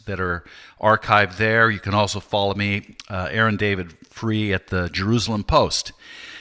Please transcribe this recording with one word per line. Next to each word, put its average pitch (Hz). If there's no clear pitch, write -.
that 95
are 87
archived 104
there. 113
You 101
can 98
also 104
follow 101
me, 101
uh, 92
Aaron 110
David 98
Free, 107
at -
the 90
Jerusalem 104
Post. -